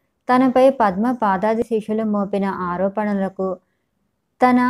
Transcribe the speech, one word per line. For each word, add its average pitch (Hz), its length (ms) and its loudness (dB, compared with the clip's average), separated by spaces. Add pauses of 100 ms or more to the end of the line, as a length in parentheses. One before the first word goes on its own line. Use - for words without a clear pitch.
(360)
తనపై 262 340 4
పద్మ 226 420 0
పాదాది 220 520 -2
శిష్యులు 220 400 -4
మోపిన 202 420 -2
ఆరోపణలకు 190 1120 -4 (840)
తన 254 180 4 (100)